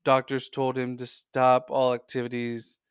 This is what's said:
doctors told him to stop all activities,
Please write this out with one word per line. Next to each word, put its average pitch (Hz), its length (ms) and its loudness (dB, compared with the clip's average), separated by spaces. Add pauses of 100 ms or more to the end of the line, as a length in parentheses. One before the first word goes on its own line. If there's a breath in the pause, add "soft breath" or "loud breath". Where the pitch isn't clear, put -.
doctors 131 440 2
told 131 300 -2
him 127 180 -4
to 123 80 -10
stop 127 640 2
all 131 220 2
activities, 120 840 -6 (120)